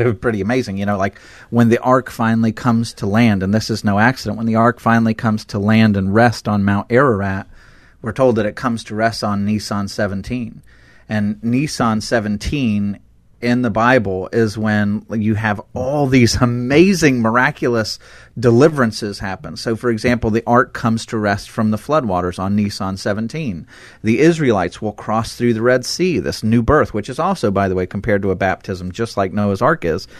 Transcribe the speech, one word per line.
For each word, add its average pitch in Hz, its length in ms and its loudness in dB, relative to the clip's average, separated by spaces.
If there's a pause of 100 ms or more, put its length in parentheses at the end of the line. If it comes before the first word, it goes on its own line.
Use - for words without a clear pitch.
(220)
pretty 110 200 -2
amazing. 107 360 -2
You 101 80 -4
know, 101 120 -2
like, 98 220 -4 (300)
when 117 200 4
the 117 100 4
ark 127 300 2
finally 113 420 0
comes 113 440 0
to - 100 -8
land, 104 380 2
and 95 100 0
this 107 160 0
is 107 140 -4
no 101 160 2
accident, 110 380 0
when 113 100 -4
the 113 80 0
ark 117 240 2
finally 113 340 2
comes 107 320 -2
to - 140 -6
land 110 360 4
and 98 180 0
rest 117 340 2
on 104 160 0
Mount 101 280 0
Ararat, 98 560 2 (540)
we're 107 120 -8
told 127 240 2
that 107 100 0
it 104 80 -6
comes 117 300 -4
to 107 100 -12
rest 110 280 -2
on 101 220 -2
Nisan 104 420 -4
seventeen. 107 760 -6 (440)
And 104 360 -4
Nisan 120 580 0
seventeen 104 1000 -2 (420)
in 123 220 0
the 120 80 0
Bible 104 600 2
is 110 240 0
when 107 540 0
you 107 240 0
have 104 260 -2 (140)
all 139 320 0
these 127 300 4
amazing, 135 880 2
miraculous 120 760 0 (420)
deliverances 117 800 2
happen. 92 400 -8
So, 117 180 -4
for 123 140 -2
example, 117 400 -2
the 110 160 0
ark 120 280 2
comes 113 340 -2
to 117 100 -6
rest 101 320 -2
from 107 220 -2
the 107 60 -2
floodwaters 95 600 -2
on 95 180 -2
Nisan 98 420 -2
seventeen. 110 680 -6 (380)
The 110 160 2
Israelites 131 640 2
will 104 120 -6
cross - 420 -4
through 120 200 2
the 110 80 -4
Red 127 220 2
Sea, 170 340 -2
this 69 240 -4
new 113 200 2
birth, 135 300 2
which 104 160 -6
is 127 100 -10
also, 170 320 -2
by 98 160 0
the 95 80 -2
way, 92 120 -2
compared 101 360 -2
to 98 80 0
a 92 40 0
baptism, 92 560 -4
just 113 260 -6
like 98 160 -2
Noah's 101 280 0
Ark 151 240 2
is. 82 220 -2 (120)